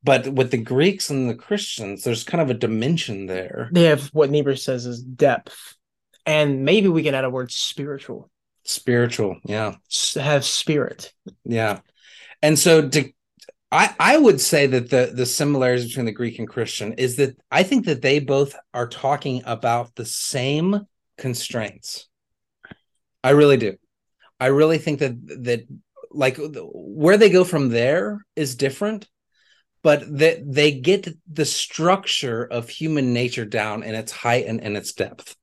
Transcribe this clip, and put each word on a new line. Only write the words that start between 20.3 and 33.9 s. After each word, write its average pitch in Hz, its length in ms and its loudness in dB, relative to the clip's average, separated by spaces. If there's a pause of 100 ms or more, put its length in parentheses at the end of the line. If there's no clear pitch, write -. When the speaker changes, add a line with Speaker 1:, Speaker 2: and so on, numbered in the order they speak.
Speaker 1:
constraints. - 880 -8 (1160)
I 131 60 2
really 143 280 8
do. 101 180 -2 (640)
I 127 60 0
really 151 320 4
think 151 220 -4
that, 127 160 -2 (280)
that 120 220 -2 (440)
like, 135 260 0
the, 147 260 -12 (100)
where 147 440 2
they 208 140 8
go 180 140 6
from 147 240 0
there 160 560 0 (120)
is 139 200 -4
different, 202 520 -4 (760)
but 147 260 4
they, 160 380 2
they 147 260 2
get 170 360 0 (240)
the 151 120 -2
structure 156 1000 -2
of 117 240 -8
human 147 440 -2
nature 120 320 -2
down 107 380 -6
in 110 120 -8